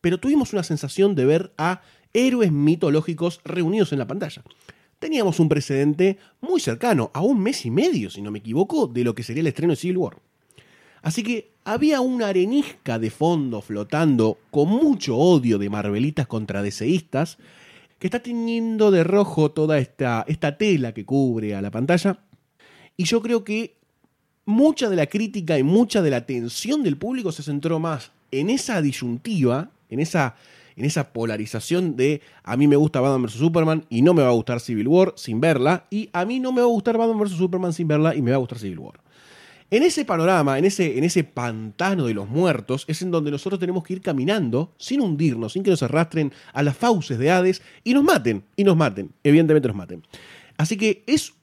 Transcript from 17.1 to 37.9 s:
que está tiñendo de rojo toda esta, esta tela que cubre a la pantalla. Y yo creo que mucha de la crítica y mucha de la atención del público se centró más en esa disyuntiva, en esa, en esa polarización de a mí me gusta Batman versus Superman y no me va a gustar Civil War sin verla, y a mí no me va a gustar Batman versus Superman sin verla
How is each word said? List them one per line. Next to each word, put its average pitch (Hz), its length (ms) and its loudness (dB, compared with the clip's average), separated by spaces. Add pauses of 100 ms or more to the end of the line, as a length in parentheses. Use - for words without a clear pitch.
que 185 100 -6
está 240 120 -4
tiñendo 226 720 0
de 175 120 6
rojo 165 480 2
toda 156 280 2
esta, 120 480 -2
esta 151 300 -4
tela 151 360 0
que 107 120 -12
cubre 117 500 0
a 98 60 -6
la 98 100 -6
pantalla. 170 480 0 (760)
Y 180 80 -2
yo 226 160 0
creo 226 220 -2
que 214 340 -6 (680)
mucha 254 440 2
de 190 60 0
la 156 100 2
crítica 190 520 -2
y 131 60 2
mucha 202 380 4
de 160 80 2
la 127 80 0
atención 123 640 -4
del 175 160 0
público 208 340 -6
se 156 120 -12
centró 151 360 -4
más 156 320 -6 (200)
en 147 180 -2
esa 240 320 -2
disyuntiva, 135 880 -2 (200)
en 117 100 -6
esa, 151 360 -2 (400)
en 120 100 -6
esa 147 280 -4
polarización 113 840 -4
de 143 260 0 (220)
a 113 140 -4
mí 147 100 4
me 143 80 6
gusta 147 260 2
Batman 131 200 0
versus 110 180 -6
Superman 160 480 0
y 117 140 0
no 175 140 6
me 151 80 6
va 127 60 4
a 123 40 4
gustar 120 260 0
Civil 113 280 -4
War 180 280 4
sin 113 240 -6
verla, 151 520 2
y 214 200 -6
a 180 140 -2
mí 247 140 -4
no 254 120 -4
me 247 100 0
va 247 60 4
a 240 40 2
gustar 226 260 0
Batman 226 220 0
versus 196 180 -2
Superman 180 360 0
sin 165 140 -4
verla 151 280 2